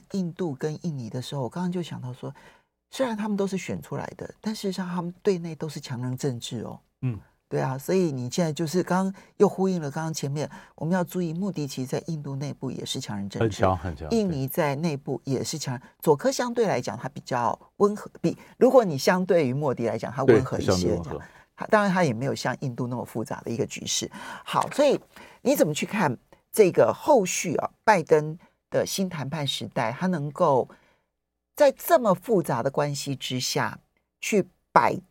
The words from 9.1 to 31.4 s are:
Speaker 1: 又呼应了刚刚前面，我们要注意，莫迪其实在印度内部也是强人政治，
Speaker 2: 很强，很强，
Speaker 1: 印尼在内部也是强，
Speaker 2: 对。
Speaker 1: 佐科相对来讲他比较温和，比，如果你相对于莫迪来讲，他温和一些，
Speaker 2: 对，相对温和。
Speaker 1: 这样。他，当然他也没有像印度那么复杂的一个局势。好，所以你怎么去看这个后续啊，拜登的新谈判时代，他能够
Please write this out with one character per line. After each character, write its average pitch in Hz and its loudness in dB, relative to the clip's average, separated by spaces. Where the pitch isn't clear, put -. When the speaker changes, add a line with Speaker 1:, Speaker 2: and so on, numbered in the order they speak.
Speaker 1:
又 202 6
呼 190 0
应 180 0
了 143 -4
刚 160 -4
刚 160 -2
前 151 -4
面， 143 -4
我 - -8
们 165 0
要 185 2
注 185 -4
意， 160 -2
莫 185 -4
迪 147 -4
其 135 -8
实 127 -6
在 - -4
印 156 -4
度 139 -8
内 135 -6
部 131 -8
也 - -8
是 131 -6
强 110 -6
人 98 -6
政 117 -6
治， 113 2
Speaker 2:
很 110 2
强， 95 2
很 85 -4
强， 78 -8
Speaker 1:
印 214 2
尼 135 -2
在 147 0
内 151 -2
部 139 -6
也 131 0
是 - -6
强， 131 -6
Speaker 2:
对。 - -18
Speaker 1:
佐 147 6
科 262 0
相 247 -4
对 240 0
来 127 0
讲 113 -6
他 131 -8
比 - -14
较 120 -2
温 202 2
和， - -12
比， - 0
如 254 8
果 247 10
你 151 0
相 180 2
对 170 4
于 123 0
莫 143 0
迪 117 -2
来 107 0
讲， - -6
他 131 -4
温 123 8
和 - -4
一 - -2
些， - -4
Speaker 2:
对， 92 4
相 90 2
对 87 0
温 85 -4
和。 - -10
Speaker 1:
这 76 -6
样。 - -14
他， - -8
当 208 4
然 202 2
他 180 2
也 131 4
没 120 -4
有 120 -4
像 127 -2
印 123 -6
度 127 -4
那 123 -6
么 - -6
复 113 -6
杂 - -8
的 - -6
一 117 -4
个 139 0
局 - -8
势。 - -4
好， - -2
所 294 4
以 226 4
你 285 2
怎 277 4
么 - 2
去 - -4
看 165 0
这 190 6
个 117 6
后 240 4
续 175 -4
啊， - -4
拜 196 4
登 156 2
的 123 2
新 190 -2
谈 147 -8
判 151 -4
时 117 -6
代， 120 -2
他 180 -2
能 151 -2
够 143 2